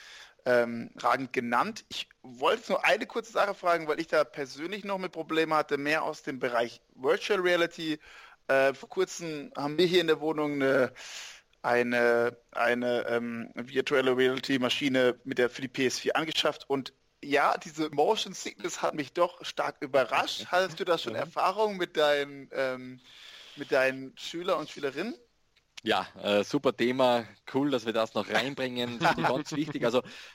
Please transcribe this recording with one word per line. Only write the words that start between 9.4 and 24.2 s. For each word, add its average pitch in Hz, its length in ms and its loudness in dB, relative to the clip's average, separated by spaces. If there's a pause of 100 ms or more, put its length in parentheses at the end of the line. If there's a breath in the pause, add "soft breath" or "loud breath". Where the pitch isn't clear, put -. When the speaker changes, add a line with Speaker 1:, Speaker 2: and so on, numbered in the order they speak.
Speaker 1:
haben 143 200 -4
wir 180 100 6
hier 175 140 4
in 165 60 0
der 156 140 2
Wohnung 151 400 0
eine, 135 320 2 (720 loud breath)
eine, 120 720 4 (140)
eine, 120 560 0
ähm, 117 480 -4
virtuelle 131 600 0
Reality-Maschine 127 1080 2
mit 131 160 -4
der, 123 100 4
für - 120 -12
die 131 60 -4
P 131 200 0
S - 120 -2
vier - 160 0
angeschafft 156 540 -2
und 135 240 -2 (300)
ja, 143 340 2
diese 156 320 -6
Motion 190 440 2
Sickness - 500 -8
hat 165 100 0
mich 143 200 -6
doch - 300 0
stark - 380 -6
überrascht. 135 640 0
Speaker 2:
<laughs> - 40 -14
Speaker 1:
Hattest 180 280 0
du 196 60 -4
da 165 140 2
schon - 160 -8
Speaker 2:
Ja. - 0 -
Speaker 1:
Erfahrung 190 640 0
mit 175 200 -4
deinen, 143 540 0
ähm, 127 500 -4 (540 loud breath)
mit 143 160 -10
deinen 135 440 2
Schüler 175 440 -4